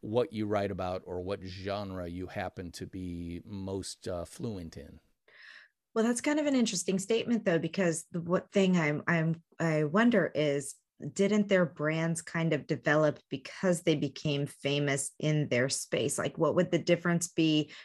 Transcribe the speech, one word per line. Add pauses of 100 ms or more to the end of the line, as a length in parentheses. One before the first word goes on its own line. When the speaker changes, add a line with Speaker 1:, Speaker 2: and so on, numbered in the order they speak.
Speaker 1:
what
you
write
about
or
what
genre
you
happen
to
be
most,
uh,
fluent
in. (920)
Speaker 2:
Well,
that's
kind
of
an
interesting
statement,
though,
because
the,
what
thing
I'm,
I'm, (160)
I
wonder
is, (400)
didn't
their
brands
kind
of
develop (120)
because
they
became
famous
in
their
space?
Like,
what
would
the
difference
be (120)